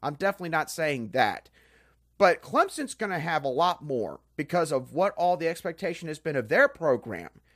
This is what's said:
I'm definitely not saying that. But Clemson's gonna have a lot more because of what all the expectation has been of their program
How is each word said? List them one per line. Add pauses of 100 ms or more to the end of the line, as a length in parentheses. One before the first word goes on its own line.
I'm
definitely
not
saying
that. (680)
But
Clemson's
gonna
have
a
lot
more (160)
because
of
what
all
the
expectation
has
been
of
their
program (260)